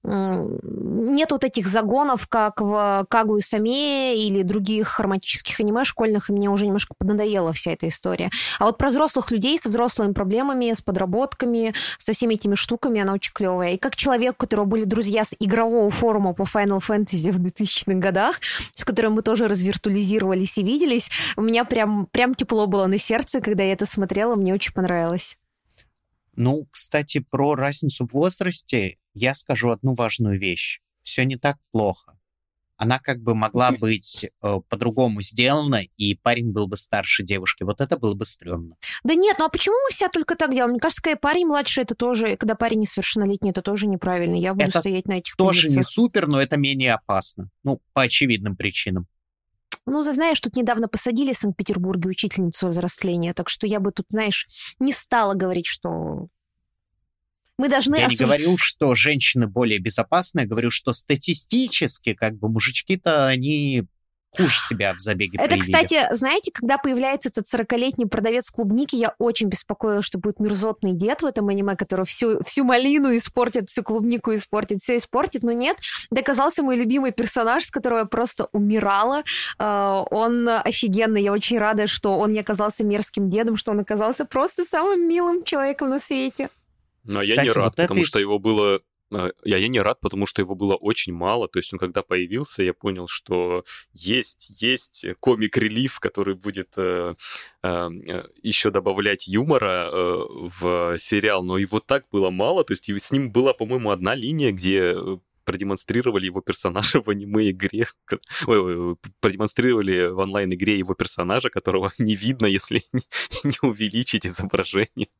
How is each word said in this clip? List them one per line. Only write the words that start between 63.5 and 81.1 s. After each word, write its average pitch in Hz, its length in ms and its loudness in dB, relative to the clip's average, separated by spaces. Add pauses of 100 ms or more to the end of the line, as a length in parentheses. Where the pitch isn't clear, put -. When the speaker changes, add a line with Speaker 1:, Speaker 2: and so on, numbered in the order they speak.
Speaker 2:
хуже - 320 2
себя 98 320 0
в - 60 -8
забеге 98 400 -2
Speaker 1:
Это, 294 180 2
Speaker 2:
проявили. - 40 0
Speaker 1:
кстати, 320 540 2
знаете, 269 360 -2
когда 262 260 0
появляется 269 520 -2
этот - 180 -4
сорокалетний 240 580 0
продавец 226 460 0
клубники, 240 440 0
я 226 220 0
очень 233 300 0
беспокоилась, 202 580 -2
что - 140 -6
будет 202 200 -4
мерзотный 208 540 0
дед 202 280 0
в 330 40 -2
этом 220 220 0
аниме, 196 280 0
который 185 300 -2
всю, 220 380 0
всю - 220 -2
малину 262 500 4
испортит, 233 540 0
всю - 140 -4
клубнику 226 520 0
испортит, 208 460 -2
все 240 160 0
испортит, 254 460 -2
но 233 100 0
нет. 254 240 0 (340)
Это 247 100 0
оказался 277 420 2
мой 262 140 2
любимый 247 340 2
персонаж, 240 540 0
с - 60 -8
которого 233 280 0
я 214 60 0
просто - 460 -2
умирала. 208 720 2 (340)
Э, 202 540 0
он 233 380 2
офигенный, 220 760 0